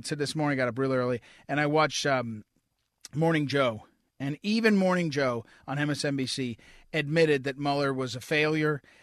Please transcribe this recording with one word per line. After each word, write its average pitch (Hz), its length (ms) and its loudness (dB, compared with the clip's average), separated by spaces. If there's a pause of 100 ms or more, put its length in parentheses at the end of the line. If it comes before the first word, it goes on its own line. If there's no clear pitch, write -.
to - 100 -6
this 143 220 -4
morning, 147 200 0
I 131 60 0
got 123 60 0
up 117 100 -6
really 135 180 0
early, 123 240 0 (280)
and 143 100 -2
I 147 80 2
watched, 151 400 2
um, 120 380 -2 (680)
Morning 156 360 2
Joe. 123 380 0 (340)
And 143 240 -6
even 214 320 4
Morning 180 340 2
Joe 131 340 0 (220)
on 135 140 -4
M 147 100 0
S 143 140 -4
N 147 100 0
B 131 120 -2
C 123 300 -6 (360)
admitted 151 500 2
that 135 160 -6
Mueller 143 340 0
was 131 220 -4
a 127 60 -10
failure. 151 600 0 (220)